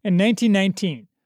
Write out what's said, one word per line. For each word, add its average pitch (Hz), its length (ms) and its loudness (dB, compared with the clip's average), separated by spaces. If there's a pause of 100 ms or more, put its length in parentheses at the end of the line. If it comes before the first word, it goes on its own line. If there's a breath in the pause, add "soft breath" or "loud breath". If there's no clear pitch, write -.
in 185 140 0
nineteen 220 360 2
nineteen, 190 540 -2 (200)